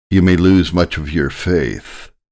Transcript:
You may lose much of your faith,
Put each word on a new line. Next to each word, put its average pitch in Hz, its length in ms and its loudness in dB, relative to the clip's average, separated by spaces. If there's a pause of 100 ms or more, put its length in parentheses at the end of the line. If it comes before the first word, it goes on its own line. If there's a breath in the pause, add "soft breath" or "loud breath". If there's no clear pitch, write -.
(100)
You 95 120 2
may 90 140 4
lose 92 360 2
much 87 240 -2
of 76 160 -10
your 73 160 -2
faith, - 840 -6 (200)